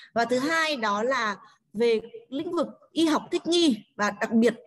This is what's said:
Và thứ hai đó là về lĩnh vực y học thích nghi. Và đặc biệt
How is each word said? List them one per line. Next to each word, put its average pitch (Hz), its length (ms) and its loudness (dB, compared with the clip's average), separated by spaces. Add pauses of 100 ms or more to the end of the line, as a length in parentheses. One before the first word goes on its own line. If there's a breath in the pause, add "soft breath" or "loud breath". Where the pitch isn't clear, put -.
(140 loud breath)
Và 233 120 2
thứ 247 140 0
hai 311 360 0
đó 214 280 -2
là 233 320 -2 (380 loud breath)
về 226 280 2 (280)
lĩnh 311 220 -6
vực 311 160 0 (240)
y 320 140 2
học 311 260 2
thích 339 160 -4
nghi. 330 300 2 (180)
Và 202 160 -2 (100)
đặc 220 100 -4
biệt 233 220 4 (140)